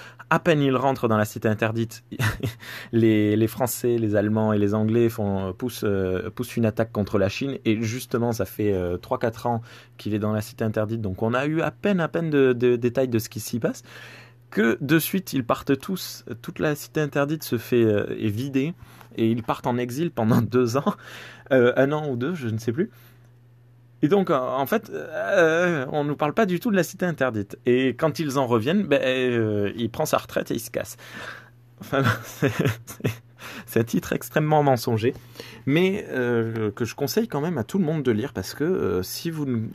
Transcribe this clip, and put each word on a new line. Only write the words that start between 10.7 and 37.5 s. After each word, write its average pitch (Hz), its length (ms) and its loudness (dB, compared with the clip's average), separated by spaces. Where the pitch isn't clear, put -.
donc 92 200 -6
on 113 140 0
a 135 100 0
eu 156 160 -2
à 151 80 -2
peine, 202 300 0
à 156 80 0
peine 165 240 -2
de, 135 220 6
de 123 240 4
détails 123 320 0
de 117 100 0
ce - 100 -4
qui 110 120 -8
s'y - 180 -6
passe, 208 240 -4
que - 320 2
de 143 160 2
suite, - 360 -2
ils 131 100 -2
partent 135 340 0
tous, - 480 -8
toute - 160 -12
la 156 160 0
cité - 280 -6
interdite 147 420 -2
se 120 160 -2
fait, 120 240 4
euh, 107 340 2
est 110 120 -2
vidée, 135 440 -2
et 113 140 2
ils 113 140 0
partent - 240 -4
en 120 100 0
exil 123 320 -2
pendant 117 320 2
<laughs> - 0 -
deux 120 360 2
ans, - 180 0
euh, 123 240 6
un 135 160 4
an 151 180 -2
ou 127 60 -2
deux, 135 180 -2
je 135 140 -6
ne 110 100 -2
sais 117 140 -2
plus. 165 180 -2
Et 151 80 4
donc, 185 200 2
euh, 151 80 2
en 127 280 -2
fait, - 280 -2
euh, 165 1000 2
on 147 100 0
nous 147 140 -2
parle 147 160 0
pas 226 120 4
du 175 140 0
tout 240 100 -2
de 196 60 2
la 175 80 4
cité - 220 -4
interdite. 123 600 -2
Et 123 300 4
quand 156 240 0
ils 143 180 -2
en 135 100 2
reviennent, 123 360 2
ben, - 180 2
euh, 117 760 2
il 113 120 -2
prend 156 160 -2
sa 135 120 0
retraite - 340 -4
et - 40 0
il - 40 -4
se - 100 -10
casse. - 280 -8
Enfin, 135 240 -2
<laughs> - 120 -8
c'est, - 260 -2
c'est, - 600 -4
c'est - 140 0
un 117 60 4
titre - 260 -2
extrêmement 151 500 2
mensonger, 123 520 2
mais, 180 440 2
euh, 117 600 0
que - 120 -6
je - 120 -4
conseille 135 340 -2
quand 147 100 -4
même 160 180 -2